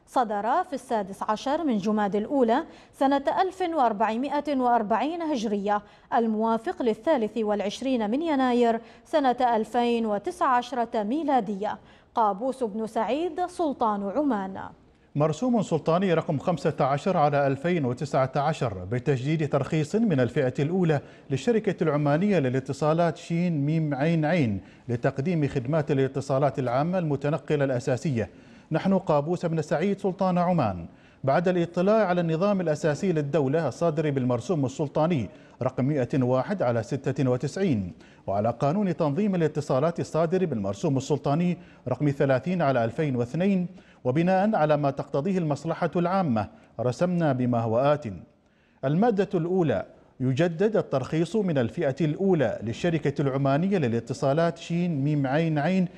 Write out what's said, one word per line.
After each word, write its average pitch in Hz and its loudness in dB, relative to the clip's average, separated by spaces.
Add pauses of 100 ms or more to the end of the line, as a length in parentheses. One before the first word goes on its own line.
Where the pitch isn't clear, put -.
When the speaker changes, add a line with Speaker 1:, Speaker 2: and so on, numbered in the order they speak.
(100)
Speaker 1:
صدر 233 0
في - -10
السادس 208 -6
عشر 269 -2
من 240 2
جمادى 208 0
الأولى 254 2 (280)
سنة 277 2 (160)
ألف 370 -2
وأربعمائة 277 0
وأربعين 240 0
هجرية، 208 -2 (320)
الموافق 226 0
للثالث 240 0
والعشرين 208 -2
من 277 0
يناير 247 2 (240)
سنة 254 2
ألفين 233 0
وتسع 214 -2
عشرة 240 0
ميلادية. 214 -2 (360)
قابوس 233 0
بن 220 -6
سعيد، 294 -2
سلطان 226 -2
عمان. 202 -2 (540)
Speaker 2:
مرسوم 160 0
سلطاني 170 0
رقم 156 -2
خمسة 165 -2
عشر 147 0
على 143 4
ألفين 143 0
وتسعة 135 0
عشر 143 -2 (180)
بتجديد 139 0
ترخيص 151 -2
من 202 2
الفئة 123 0
الأولى 160 2 (300)
للشركة 202 0
العمانية 156 2
للاتصالات 147 0
شين 170 -2
ميم 156 0
عين 156 2
عين 135 2 (280)
لتقديم 135 0
خدمات 143 -2
الاتصالات 135 0
العامة 143 0
المتنقلة 147 -2
الأساسية. 131 -2 (420)
نحن 190 2
قابوس 165 0
بن 165 -2
سعيد، 185 -2
سلطان 185 0
عمان. 131 0 (380)
بعد 180 4
الاطلاع 180 2
على 180 2
النظام 175 0
الأساسي 175 0
للدولة 151 2
الصادر 156 0
بالمرسوم 131 0
السلطاني 147 0 (340)
رقم 127 0
مائة 135 0
وواحد 127 0
على 117 0
ستة 131 -2
وتسعين، 127 0 (340)
وعلى 104 0
قانون 165 0
تنظيم 175 0
الاتصالات 151 0
الصادر 170 0
بالمرسوم 131 -2
السلطاني 160 0 (300)
رقم 143 0
ثلاثين 143 0
على 127 2
ألفين 131 -2
واثنين، 175 0 (360)
وبناء 185 2
على 151 4
ما 147 2
تقتضيه 151 -2
المصلحة 165 -2
العامة، 175 2 (320)
رسمنا 165 2
بما 123 2
هو 113 0
آت. 143 2 (800)
المادة 190 2
الأولى: 165 0 (340)
يجدد 165 0
الترخيص 156 -2
من 180 0
الفئة 135 -2
الأولى 156 0
للشركة 147 -2
العمانية 139 0
للاتصالات 139 0
شين 170 -2
ميم 147 0
عين 156 0
عين 175 0